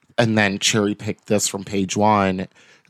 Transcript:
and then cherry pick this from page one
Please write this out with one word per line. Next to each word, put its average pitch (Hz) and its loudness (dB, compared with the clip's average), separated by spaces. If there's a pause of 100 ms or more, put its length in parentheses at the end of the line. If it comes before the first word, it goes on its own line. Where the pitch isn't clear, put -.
(180)
and 113 2
then 101 2
cherry 104 0
pick 104 -8
this 104 0
from 95 -8
page 98 -4
one 98 2 (440)